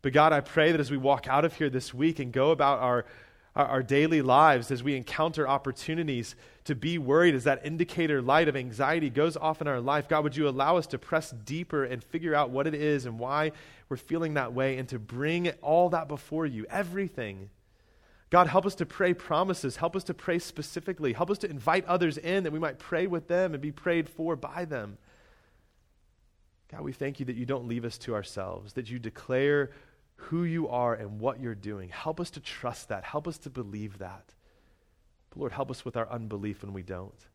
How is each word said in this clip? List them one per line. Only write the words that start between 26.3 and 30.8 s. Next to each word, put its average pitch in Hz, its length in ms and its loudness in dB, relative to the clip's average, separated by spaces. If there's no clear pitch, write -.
God, 151 100 -12
we 143 100 -6
thank 139 280 -6
you 135 60 -4
that 123 100 -4
you 120 120 -4
don't 127 200 -2
leave 117 160 -4
us 117 160 -8
to 120 140 -6
ourselves, 95 600 -8
that 117 180 -8
you 123 80 -8
declare 135 720 0
who 170 280 -4
you 165 240 -2
are 120 260 0